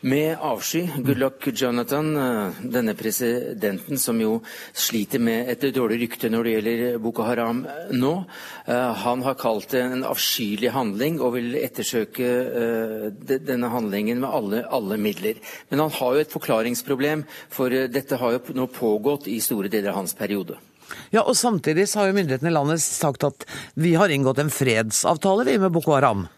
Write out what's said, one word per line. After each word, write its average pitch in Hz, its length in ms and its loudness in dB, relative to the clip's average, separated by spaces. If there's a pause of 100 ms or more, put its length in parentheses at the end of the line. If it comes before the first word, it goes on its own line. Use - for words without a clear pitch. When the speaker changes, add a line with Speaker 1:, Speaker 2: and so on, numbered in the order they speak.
Speaker 1:
Med 151 360 0
avsky. 151 480 -2 (160)
Goodluck 127 500 0
Jonathan, 131 640 0
eh, 117 340 0 (120)
denne 117 320 0
presidenten 113 1040 -2
som 117 220 0
jo 110 200 2 (320)
sliter 113 480 -2
med 117 280 0
et 123 260 -2
dårlig 117 340 2
rykte 117 220 -2
når 117 140 2
det 117 100 0
gjelder 117 480 0
Boko 117 220 -2
Haram, 117 420 -2
eh, - 260 -10
nå, 147 320 0 (420)
eh, 123 280 0
han 123 280 0
har 135 120 0
kalt 110 360 -2
det 127 120 2
en 127 220 -2
avskyelig 107 680 0
handling 127 500 0
og 123 140 2
vil 120 240 -2
ettersøke, 117 640 -2
eh, 117 880 0
de-, 131 300 -2
denne 123 280 -2
handlingen 110 520 -2
med 131 100 -2
alle, 110 400 -2
alle 110 260 -2
midler. 107 380 0 (360)
Men 139 100 2
han 151 100 2
har 131 240 0
jo 151 60 4
et 156 100 0
forklaringsproblem, 135 960 0 (260)
for, 131 220 -2
eh, 131 160 2
dette 135 280 -2
har 120 160 2
jo 127 60 2
p-, - 160 -8
nå 127 160 0
pågått 117 560 0
i 110 140 -2
store 101 280 -2
deler 101 220 0
av 95 60 -2
hans 92 180 -4
periode. 101 420 -4 (540)
Speaker 2:
Ja, 220 120 4
og 254 120 4
samtidig 190 560 2
så - 100 -2
har 196 120 4
jo 196 40 2
myndighetene 143 320 0
i 170 60 4
landet 151 260 2
sagt - 440 0
at 139 200 -2 (320)
vi 165 180 4
har 190 140 6
inngått 135 300 4
en 147 160 2
fredsavtale, 139 880 2
vi, 254 140 4
med 190 140 4
Boko 160 260 2
Haram. 107 400 4